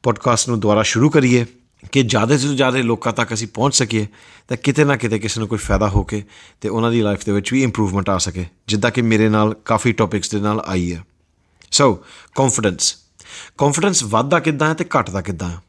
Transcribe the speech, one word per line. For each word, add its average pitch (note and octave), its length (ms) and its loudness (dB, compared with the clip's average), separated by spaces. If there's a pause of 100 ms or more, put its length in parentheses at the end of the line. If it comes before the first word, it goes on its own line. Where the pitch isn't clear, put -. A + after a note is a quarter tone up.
ਪੋਡਕਾਸਟ A#2+ 460 0
ਨੂੰ A2+ 120 -2
ਦੁਬਾਰਾ G#2+ 220 4
ਸ਼ੁਰੂ B2+ 280 2
ਕਰੀਏ B2 360 4 (460)
ਕਿ C3+ 100 4
ਜ਼ਿਆਦਾ A2+ 340 2
ਤੋਂ C#3 180 -2
ਜ਼ਿਆਦਾ B2+ 240 2
ਲੋਕਾਂ A#2 340 -2
ਤੱਕ A#2 220 -2
ਅਸੀਂ G#2+ 140 -6
ਪਹੁੰਚ C3 260 -2
ਸਕੀਏ A2 320 0 (420)
ਤਾਂ B2 80 -4
ਕਿਤੇ C#3+ 280 0
ਨਾ C#3+ 120 2
ਕਿਤੇ A2 220 -2
ਕਿਸੇ A2 220 -4
ਨੂੰ G#2 80 -4
ਕੋਈ A2 100 -4
ਫਾਇਦਾ G#2+ 300 0
ਹੋ G2+ 140 2
ਕੇ G#2 200 -6 (380)
ਤੇ A2 80 -6
ਉਹਨਾਂ A2+ 220 0
ਦੀ A#2 120 2
ਲਾਈਫ G2+ 240 0
ਦੇ G#2+ 60 0
ਵਿੱਚ G2+ 200 -2
ਵੀ C3+ 100 2
ਇੰਪਰੂਵਮੈਂਟ G2+ 480 0
ਆ F#2+ 80 2
ਸਕੇ, F2+ 280 -4 (200)
ਜਿੱਦਾਂ G#2+ 240 0
ਕਿ B2 120 0
ਮੇਰੇ A2 260 4
ਨਾਲ G#2+ 260 2 (100)
ਕਾਫੀ A2+ 280 2
ਟੌਪਿਕਸ G2+ 380 -2
ਦੇ G#2 100 -4
ਨਾਲ G#2 260 -2
ਆਈ F2 280 -2
ਹੈ। F2 100 -12 (760)
So, A#2+ 120 4 (400)
ਕੌਨਫੀਡੈਂਸ, A2 600 -2 (640)
ਕੌਨਫੀਡੈਂਸ D#3+ 460 2
ਵੱਧਦਾ B2 360 2
ਕਿੱਦਾਂ D#3 280 0
ਹੈ D#3+ 60 0
ਤੇ E3 100 -6 (140)
ਘੱਟਦਾ F#2+ 220 -2
ਕਿੱਦਾਂ F2+ 300 -6
ਹੈ? F2 80 -10 (100)